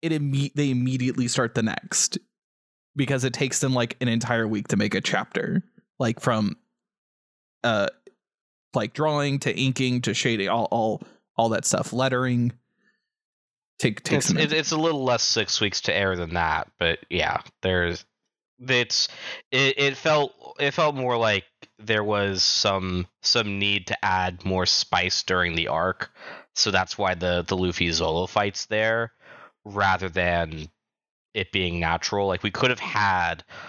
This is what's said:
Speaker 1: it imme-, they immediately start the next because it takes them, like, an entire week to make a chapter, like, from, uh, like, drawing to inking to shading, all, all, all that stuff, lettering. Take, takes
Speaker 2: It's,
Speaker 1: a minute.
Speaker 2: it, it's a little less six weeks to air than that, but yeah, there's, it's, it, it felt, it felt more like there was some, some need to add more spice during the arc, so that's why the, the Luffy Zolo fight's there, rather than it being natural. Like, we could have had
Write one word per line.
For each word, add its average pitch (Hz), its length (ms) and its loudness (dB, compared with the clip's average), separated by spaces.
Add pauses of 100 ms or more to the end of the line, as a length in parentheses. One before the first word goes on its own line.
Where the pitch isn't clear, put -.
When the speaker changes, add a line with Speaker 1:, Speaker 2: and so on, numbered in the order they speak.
Speaker 1:
it 160 100 0
imme-, 143 420 0
they 147 180 2
immediately 127 560 0
start 120 280 0
the 117 80 2
next - 540 -2 (760)
because 135 280 0
it 127 100 0
takes 131 260 -2
them, 131 140 2
like, 120 280 0
an 123 60 2
entire 117 400 0
week 104 220 -2
to - 60 0
make 101 200 2
a 101 60 0
chapter, - 600 -2 (380)
like, 113 200 0
from, 110 360 0 (1080)
uh, 107 240 2 (840)
like, 113 200 0
drawing 147 460 0
to 127 160 -2
inking 127 460 0
to 104 120 0
shading, 107 360 0
all, 101 220 0
all, 110 300 0 (360)
all 117 120 2
that 107 160 -2
stuff, - 280 0
lettering. 123 600 2 (1300)
Take, 110 240 0
takes - 220 0
Speaker 2:
It's, - 60 4
Speaker 1:
a - 20 2
minute. 151 200 2
Speaker 2:
it, 156 40 2
it's 156 140 -2
a 160 60 0
little 156 260 0
less 123 180 2
six - 400 0
weeks 101 200 0
to 92 140 0
air 95 200 2
than 85 180 -4
that, 82 460 0
but 82 200 0 (120)
yeah, 78 300 -2 (200)
there's, 92 420 0 (640)
it's, 123 400 2 (440)
it, 135 260 2
it 139 200 0
felt, 151 360 2 (260)
it 143 120 0
felt 151 240 2
more 127 220 0
like 107 280 2 (320)
there 107 260 0
was 101 400 0
some, 92 600 0 (160)
some 104 380 0
need 101 280 0
to - 180 -4
add 92 380 0
more 92 220 0
spice - 560 0
during 90 320 0
the 82 140 0
arc, 87 420 -2 (460)
so - 160 0
that's 92 260 0
why 92 160 0
the, 87 340 0
the 98 80 -2
Luffy 90 340 0
Zolo 85 380 0
fight's 101 380 -2
there, 113 460 0 (520)
rather 98 460 0
than 85 600 0 (640)
it 101 160 -4
being 87 280 -2
natural. 85 460 -2
Like, 92 160 -2
we 104 80 -4
could 127 220 0
have 120 80 -6
had 92 640 -2 (260)